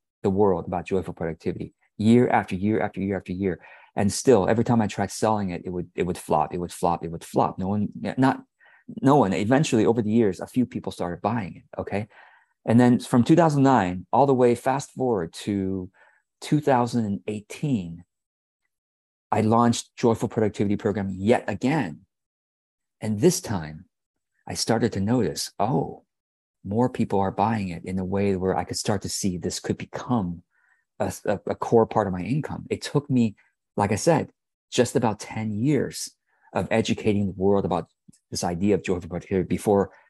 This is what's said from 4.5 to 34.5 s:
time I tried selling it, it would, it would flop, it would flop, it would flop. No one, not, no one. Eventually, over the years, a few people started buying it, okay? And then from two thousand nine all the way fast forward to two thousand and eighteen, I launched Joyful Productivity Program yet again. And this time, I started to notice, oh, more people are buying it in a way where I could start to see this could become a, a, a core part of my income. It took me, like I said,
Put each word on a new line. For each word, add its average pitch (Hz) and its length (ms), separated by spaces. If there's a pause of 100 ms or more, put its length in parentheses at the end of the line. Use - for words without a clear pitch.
time 117 180
I 104 60
tried 101 240
selling 107 380
it, 87 160
it 92 40
would, 90 260
it 104 80
would 85 140
flop, 76 360
it 90 60
would 87 120
flop, 85 320
it 82 80
would 82 140
flop. - 340
No 92 80
one, 104 220 (280)
not, 131 240 (600)
no 139 160
one. 98 160
Eventually, 113 520
over 113 160
the 107 100
years, 107 280
a - 80
few 127 180
people - 280
started 87 280
buying 107 360
it, - 60 (140)
okay? 98 300 (580)
And 117 140
then 123 200
from 123 240
two 160 120
thousand 156 280
nine 95 500
all 135 140
the 139 60
way 123 220
fast 135 360
forward 107 420 (120)
to 95 440 (500)
two 151 220
thousand 120 440
and 101 220
eighteen, 101 800 (1300)
I 107 100
launched 117 560
Joyful 113 320
Productivity 104 480
Program 98 340
yet 95 360
again. 107 580 (960)
And 107 180
this 151 220
time, 80 440 (640)
I - 60
started 113 400
to 98 80
notice, 101 580
oh, 127 440 (600)
more 113 260
people 110 300
are 95 120
buying 104 380
it 87 140
in 92 140
a 92 80
way 98 300
where 92 200
I 85 80
could - 140
start 104 240
to 95 80
see 90 280
this 85 220
could - 180
become 90 640 (560)
a, 98 120 (140)
a, 104 220
a 98 80
core 113 320
part 107 200
of 92 60
my 90 80
income. 98 480
It 101 140
took - 260
me, 117 260 (400)
like 104 160
I 110 40
said, 143 360 (400)